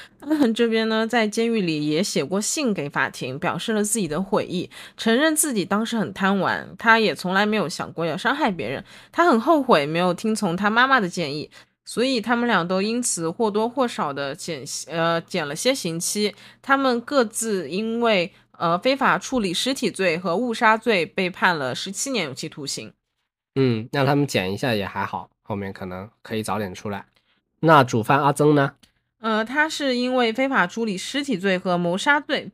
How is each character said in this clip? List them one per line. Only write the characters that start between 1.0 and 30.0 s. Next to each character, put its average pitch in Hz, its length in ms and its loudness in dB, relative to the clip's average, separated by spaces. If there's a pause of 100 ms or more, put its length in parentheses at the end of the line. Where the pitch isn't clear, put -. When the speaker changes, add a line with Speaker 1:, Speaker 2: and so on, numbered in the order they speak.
Speaker 1:
在 226 200 0
监 226 240 0
狱 220 120 0
里 156 260 -2
也 151 140 2
写 185 200 -2
过 165 160 -2
信 226 360 -2
给 147 160 -6
法 135 180 0
庭， 131 300 -8
表 151 180 -2
示 196 160 -4
了 214 100 0
自 208 160 -2
己 196 80 0
的 151 160 -2
悔 190 220 0
意， - 240 -6 (300)
承 226 180 2
认 311 180 4
自 302 200 0
己 196 100 0
当 214 220 -2
时 233 100 -4
很 185 160 -2
贪 196 260 0
玩， 101 380 0
他 226 220 4
也 202 160 2
从 180 180 -4
来 196 140 2
没 214 100 0
有 190 100 0
想 - 240 -8
过 165 140 -6
要 160 100 -2
伤 233 220 0
害 285 140 0
别 156 180 -6
人， - 160 -6 (260)
他 349 200 2
很 226 100 6
后 294 220 4
悔 175 240 4
没 160 120 -2
有 180 140 2
听 220 220 -2
从 202 200 0
他 196 140 0
妈 233 180 4
妈 269 140 4
的 185 80 0
建 160 260 -4
议， 151 160 -8 (340)
所 - 200 -2
以 262 160 2
他 233 160 0
们 240 100 0
俩 190 200 2
都 185 140 0
因 226 220 -2
此 165 260 -2
或 214 220 0
多 214 180 0
或 240 200 0
少 165 240 -4
地 139 200 -6
减， 143 300 -8 (240)
呃， 165 360 0
减 160 260 -4
了 147 80 -8
些 254 180 0
刑 165 240 -4
期。 208 340 -2 (300)
他 277 140 0
们 262 240 2
各 262 240 2
自 208 440 -4
因 220 320 -4
为， 208 320 2 (200)
呃， 170 260 0
非 262 160 2
法 208 240 2
处 247 220 -4
理 190 120 -2
尸 254 220 -2
体 240 160 -2
罪 175 260 0
和 180 200 -2
误 233 180 -2
杀 220 220 4
罪 214 280 2
被 180 240 -2
判 180 300 2
了 131 160 -2
十 - 160 -8
七 269 220 -6
年 196 140 -2
有 127 60 -8
期 151 160 -10
徒 147 160 -14
刑。 117 280 -8 (640)
Speaker 2:
嗯， 123 340 2
让 143 160 2
他 143 80 4
们 143 100 2
减 98 280 -2
一 101 40 -4
下 131 160 -2
也 101 140 -2
还 98 180 -6
好， 95 240 -8 (140)
后 107 140 -8
面 98 160 -8
可 98 140 -12
能 92 220 -10 (140)
可 - 140 -8
以 110 80 -2
早 98 140 -2
点 98 140 -6
出 104 180 -10
来。 98 160 -8 (520)
那 156 240 8
主 123 180 2
犯 139 220 2
阿 143 100 4
曾 151 220 6
呢？ 139 200 4 (440)
Speaker 1:
呃， 220 260 -2
他 294 240 0
是 277 280 -2
因 247 180 0